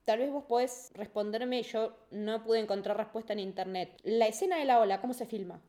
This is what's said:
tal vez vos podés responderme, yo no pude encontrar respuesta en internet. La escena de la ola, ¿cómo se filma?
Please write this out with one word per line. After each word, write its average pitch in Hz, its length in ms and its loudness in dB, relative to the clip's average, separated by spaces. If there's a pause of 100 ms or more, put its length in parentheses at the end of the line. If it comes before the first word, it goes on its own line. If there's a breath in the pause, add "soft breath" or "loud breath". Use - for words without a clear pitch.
tal 220 120 2
vez 277 140 0
vos 285 180 -6
podés 247 460 0
responderme, 220 680 -4
yo 220 340 -2 (140)
no 214 340 -4
pude 226 160 2
encontrar 202 380 -2
respuesta 220 360 -4
en 208 40 -4
internet. 185 640 -4
La 226 240 4
escena 339 320 2
de 294 80 0
la 247 140 8
ola, 196 220 4
¿cómo 254 120 -4
se 240 140 -8
filma? 180 420 -8